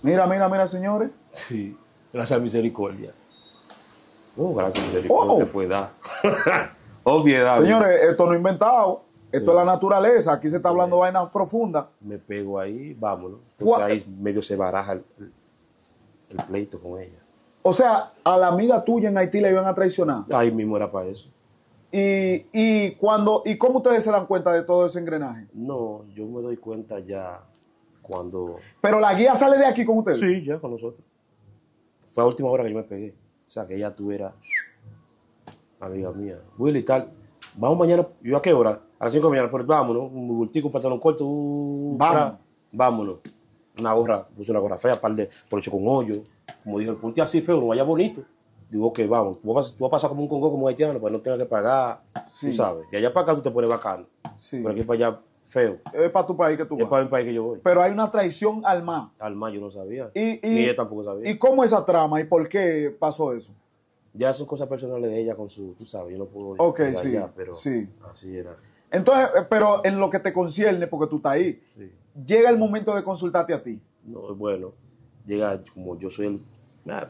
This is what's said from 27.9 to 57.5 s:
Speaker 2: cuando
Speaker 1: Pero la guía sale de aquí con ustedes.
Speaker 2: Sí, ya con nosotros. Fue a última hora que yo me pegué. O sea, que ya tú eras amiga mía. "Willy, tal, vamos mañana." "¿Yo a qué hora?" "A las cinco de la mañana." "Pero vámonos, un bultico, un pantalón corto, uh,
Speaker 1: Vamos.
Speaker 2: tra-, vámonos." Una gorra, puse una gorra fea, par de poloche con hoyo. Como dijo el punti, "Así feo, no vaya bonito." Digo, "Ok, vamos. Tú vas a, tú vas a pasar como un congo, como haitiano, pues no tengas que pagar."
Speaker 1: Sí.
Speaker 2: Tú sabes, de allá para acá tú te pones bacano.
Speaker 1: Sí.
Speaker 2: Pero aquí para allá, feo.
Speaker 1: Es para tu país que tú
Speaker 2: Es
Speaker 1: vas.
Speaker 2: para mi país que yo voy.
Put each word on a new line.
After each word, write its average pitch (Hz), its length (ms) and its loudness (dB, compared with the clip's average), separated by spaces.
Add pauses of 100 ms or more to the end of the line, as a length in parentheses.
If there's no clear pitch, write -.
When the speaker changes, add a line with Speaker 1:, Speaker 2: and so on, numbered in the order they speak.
Speaker 2:
cuando 90 560 -8 (240)
Speaker 1:
Pero 214 180 4
la 208 140 4
guía 240 220 6
sale 277 240 6
de 277 80 8
aquí 240 180 0
con 226 140 2
ustedes. 185 200 0
Speaker 2:
Sí, 185 240 0
ya 147 160 -6
con 139 120 -10
nosotros. 117 320 -12 (1040)
Fue 117 140 0
a 120 40 6
última 123 220 -2
hora 127 140 0
que 110 80 -4
yo 107 60 -6
me 110 60 -6
pegué. 101 300 -12 (340)
O - 40 -20
sea, 104 160 -10
que 95 100 -10
ya 104 180 -6
tú 101 160 -8
eras 98 220 -8 (1500)
amiga 95 320 -8
mía. 95 280 -12 (180)
"Willy, 139 260 0
tal, 131 280 0 (440)
vamos 127 220 2
mañana." 175 300 4 (140)
"¿Yo 127 160 0
a 139 40 0
qué 180 120 4
hora?" 113 280 2 (180)
"A 110 60 -4
las 117 80 -2
cinco 151 160 4
de 143 60 2
la 131 80 2
mañana." 113 80 -2
"Pero 127 140 -4
vámonos, 131 460 2
un 127 160 -10
bultico, 117 400 -2
un 139 60 -6
pantalón 127 260 -2
corto, 156 260 2
uh, 143 720 -6
Speaker 1:
Vamos. 156 180 4
Speaker 2:
tra-, 123 220 0 (340)
vámonos." 110 460 0 (600)
Una 113 140 0
gorra, 113 340 0
puse 101 240 -10
una 107 80 0
gorra 98 180 -4
fea, 120 220 0
par 107 160 -2
de 104 140 -4 (200)
poloche 98 220 -6
con 95 160 -2
hoyo. 113 340 -2 (420)
Como 104 160 -6
dijo 110 120 -6
el 110 60 -8
punti, 117 240 -4
"Así 156 200 0
feo, 160 200 2
no 120 60 0
vaya 117 160 0
bonito." 160 380 0 (480)
Digo, 107 180 -2
"Ok, 120 200 -4
vamos. 104 340 0
Tú 110 120 -4
vas 127 180 -2
a, - 40 -20
tú 127 100 -6
vas 127 40 0
a - 20 0
pasar 147 180 0
como 143 120 -6
un 147 60 -4
congo, 143 240 0
como 135 160 -2
haitiano, 139 320 -2
pues 107 140 -4
no 110 80 -6
tengas 127 180 -4
que 127 60 -2
pagar." 120 560 -2 (280)
Speaker 1:
Sí. - 180 -10
Speaker 2:
Tú 135 60 -4
sabes, 92 380 -2
de 101 60 -6
allá 123 160 0
para 180 100 2
acá 160 120 2
tú 143 60 -6
te 131 100 -2
pones 117 180 0
bacano. 101 360 -4 (320)
Speaker 1:
Sí. - 200 -14
Speaker 2:
Pero 110 140 -4
aquí 107 120 -4
para 117 240 0
allá, 110 120 -4 (260)
feo. 117 320 0 (160)
Speaker 1:
Es 165 180 2
para 180 160 0
tu 180 80 -4
país 156 220 2
que 156 80 -4
tú 151 100 -8
Speaker 2:
Es 117 60 -2
Speaker 1:
vas. 110 80 0
Speaker 2:
para 135 160 4
mi 131 40 -8
país 127 160 0
que 120 80 -4
yo 113 100 -2
voy. 117 200 -6